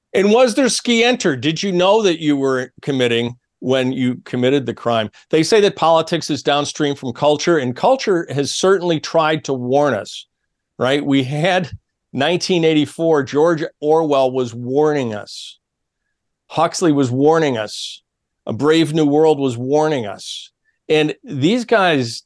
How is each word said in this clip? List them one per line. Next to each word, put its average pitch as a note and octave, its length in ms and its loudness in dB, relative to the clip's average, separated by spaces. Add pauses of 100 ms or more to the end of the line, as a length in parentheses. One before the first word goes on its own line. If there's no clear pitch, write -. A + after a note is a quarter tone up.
(120)
And G3+ 200 2
was A#3 240 4
there C4+ 140 2
scienter? A#3 640 0
Did D3 260 -4
you G3+ 100 -4
know F#3 300 2
that F3 180 0
you D3+ 160 0
were C3+ 460 -2
committing A#2+ 540 -2 (240)
when C3 320 0
you B2+ 240 -2 (100)
committed B2+ 400 0
the A#2 80 -4
crime? A2 380 -2 (180)
They D#3+ 140 2
say G#3+ 180 2
that G3+ 140 2
politics D#3+ 560 0
is C3+ 100 -4
downstream C#3+ 540 -2
from B2+ 180 -8
culture, D3 460 2
and B2 160 -4
culture G3+ 560 0
has C#3 200 -4
certainly F3 480 0
tried D#3 440 0
to C#3+ 100 -4
warn C3 400 0
us, - 320 -8 (540)
right? C#3+ 260 0
We C3+ 200 0
had D#3+ 520 -2 (360)
nineteen E3 500 0
eighty-four, D#3 600 2
George D3 400 0 (180)
Orwell D3 500 2
was B2+ 240 -4
warning C3 580 -2
us. - 460 -14 (880)
Huxley E3+ 460 0
was C#3 180 0
warning C#3+ 460 2
us. - 440 -10 (440)
A - 80 -6
Brave D3+ 400 2
New D#3 120 2
World D3+ 340 2
was C3 180 -2
warning C#3 500 -2
us. - 440 -14 (380)
And D3+ 320 0
these G#3 440 0
guys D#3+ 600 0